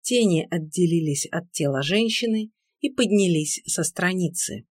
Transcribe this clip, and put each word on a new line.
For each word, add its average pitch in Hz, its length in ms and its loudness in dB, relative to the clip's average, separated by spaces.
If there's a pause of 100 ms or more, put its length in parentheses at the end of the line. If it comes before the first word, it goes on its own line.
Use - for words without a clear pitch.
Тени 208 480 2
отделились 160 760 0
от - 260 -8
тела 139 300 0
женщины 220 680 -2 (300)
и 294 100 -2
поднялись 185 760 2
со - 160 -2
страницы. 180 880 -4